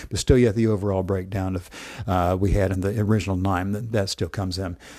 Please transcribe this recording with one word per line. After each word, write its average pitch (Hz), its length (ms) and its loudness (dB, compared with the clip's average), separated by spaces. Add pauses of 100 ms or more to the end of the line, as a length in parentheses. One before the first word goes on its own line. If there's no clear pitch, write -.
But 98 100 -6
still 139 180 4
yet 120 180 6
the 113 120 4
overall 98 360 0
breakdown 95 520 -2
of, 87 140 -8 (360)
uh, 92 320 2
we 98 140 2
had 95 220 2
in 92 80 -2
the 104 180 -2
original 101 380 2
nine, 92 340 0
that, 110 220 -6
that 98 160 0
still - 180 -4
comes 92 320 -6
in. 90 160 -6 (240)